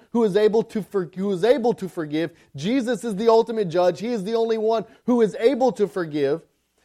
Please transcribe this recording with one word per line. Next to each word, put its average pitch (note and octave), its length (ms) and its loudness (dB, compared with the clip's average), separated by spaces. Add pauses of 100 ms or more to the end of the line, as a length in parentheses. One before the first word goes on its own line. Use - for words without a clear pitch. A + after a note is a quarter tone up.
(100)
who A#3 120 0
is G3+ 140 2
able G#3+ 280 4
to A3 180 -6
for-, F3+ 340 -6
who G3 160 -4
is F3 100 -4
able A#3 320 2
to F#3+ 140 -10
forgive. D#3 420 -4 (240)
Jesus A3 480 -2
is A3+ 140 -6
the A3+ 120 0
ultimate A3+ 400 2
judge. F3 300 0
He A3+ 140 -4
is G#3+ 100 -4
the A3+ 140 -4
only A3+ 220 0
one A3 260 0 (220)
who A#3+ 160 4
is G3 180 2
able B3 320 2
to G3 160 -2
forgive. D3+ 540 -2 (420)